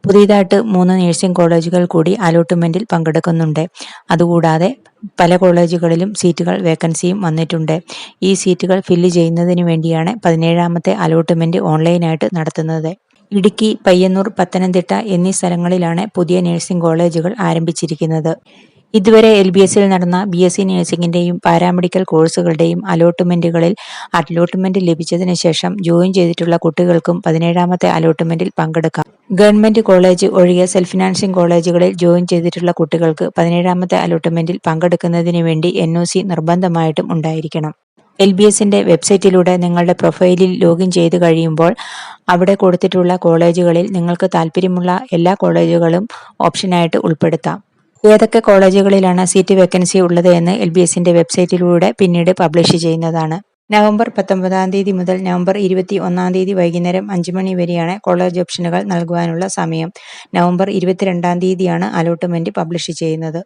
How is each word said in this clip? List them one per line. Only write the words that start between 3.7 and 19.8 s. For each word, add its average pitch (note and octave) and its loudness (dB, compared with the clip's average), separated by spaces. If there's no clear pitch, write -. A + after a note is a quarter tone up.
അതുകൂടാതെ E3+ 2
പല F3 4
കോളേജുകളിലും F3 2
സീറ്റുകൾ, F3 0
വേക്കൻസിയും E3+ -2
വന്നിട്ടുണ്ട്. D#3+ -2
ഈ F#3+ 0
സീറ്റുകൾ F#3 0
ഫില്ല് F3 2
ചെയ്യുന്നതിന് F3 0
വേണ്ടിയാണ് D#3+ -2
പതിനേഴാമത്തെ E3+ 0
അലോട്ട്മെന്റ് E3 0
ഓൺലൈനായിട്ട് D#3+ 0
നടത്തുന്നത്. D#3+ -4
ഇടുക്കി, G#3 0
പയ്യന്നൂർ, F#3 2
പത്തനംതിട്ട F#3 -2
എന്നീ F3+ 0
സ്ഥലങ്ങളിലാണ് F3 -2
പുതിയ F3+ 0
നഴ്സിംഗ് E3+ -4
കോളേജുകൾ E3 -2
ആരംഭിച്ചിരിക്കുന്നത്. E3 -4
ഇതുവരെ A3 6
എൽ F#3+ 4
ബി F#3+ 4
എസിൽ G3 2